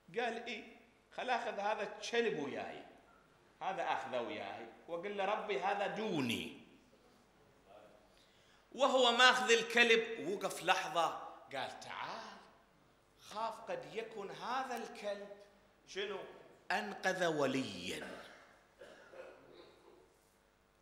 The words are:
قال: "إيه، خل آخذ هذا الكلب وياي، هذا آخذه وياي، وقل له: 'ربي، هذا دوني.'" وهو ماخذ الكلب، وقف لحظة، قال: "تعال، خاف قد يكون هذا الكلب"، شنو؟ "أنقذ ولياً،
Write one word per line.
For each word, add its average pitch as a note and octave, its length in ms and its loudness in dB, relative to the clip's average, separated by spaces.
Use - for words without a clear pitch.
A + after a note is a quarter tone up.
قال: A#3 260 -2
"إيه، - 320 -10
خل A#3+ 180 -6
آخذ G#3+ 300 -2
هذا G#3 380 -2
الكلب A3 420 0
وياي، A2+ 440 -6
هذا F3 220 -2
آخذه B2 280 -2
وياي، G#2+ 460 -6
وقل F#3 300 -6
له: F#3+ 80 0
'ربي، G#3 340 0
هذا G3+ 280 0
دوني.'" D#3+ 760 -2
وهو B3+ 400 6
ماخذ A#3+ 400 8
الكلب، A3+ 760 6
وقف F#3+ 340 -4
لحظة، E3 460 4
قال: B2 240 -6
"تعال، F#3 580 -10
خاف G#3+ 520 -6
قد E3 240 -6
يكون A3 360 -6
هذا A#3+ 440 -4
الكلب"، G3+ 520 -6
شنو؟ G3 320 -6
"أنقذ F#3+ 540 0
ولياً، B2+ 960 0